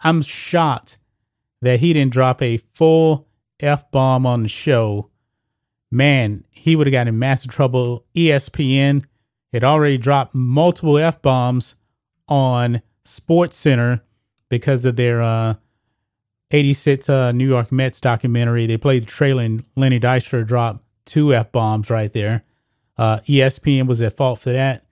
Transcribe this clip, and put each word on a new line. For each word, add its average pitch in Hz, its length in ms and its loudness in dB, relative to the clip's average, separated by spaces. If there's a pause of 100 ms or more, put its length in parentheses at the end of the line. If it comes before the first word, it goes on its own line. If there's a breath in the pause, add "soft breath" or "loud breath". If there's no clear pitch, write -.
I'm 160 180 2
shocked - 760 -4 (640)
that 123 180 2
he 165 140 2
didn't 139 200 0
drop 127 280 0
a 117 160 -2
full 160 720 2 (320)
F-bomb 131 640 0
on 120 180 0
the 107 60 -4
show. 110 600 -2 (800)
Man, 123 640 0
he - 240 0
would 151 100 4
have 139 60 0
gotten 123 220 0
in 110 60 -2
massive 131 300 -2
trouble. 123 560 -2 (100)
E 165 160 2
S 139 180 0
P 135 280 -2
N 139 300 0 (460)
had 120 100 -2
already 147 340 2
dropped 135 380 -2
multiple 147 600 0
F-bombs 127 800 -2 (520)
on 123 540 0 (240)
SportsCenter 131 960 0 (480)
because 123 340 -2
of 123 140 0
their, 120 240 0
uh, 113 340 -2 (960)
eighty-six, 139 580 0
uh, 131 220 0
New 123 160 -2
York 123 240 -2
Mets 131 300 -4
documentary. 117 640 0
They 113 120 -2
played 127 260 0
the 107 40 -16
trailer 135 360 0
and 113 200 -4 (140)
Lenny 131 220 2
Dykstra 123 460 -2
dropped 117 380 -4 (220)
two 151 280 2
F-bombs 110 560 0
right 110 220 -2
there. 110 320 -4 (540)
Uh, 110 320 0
E 139 120 4
S 135 180 2
P 139 200 0
N 131 80 0
was 120 140 0
at 110 160 -4
fault 127 220 -2
for 127 120 -6
that. 131 400 -4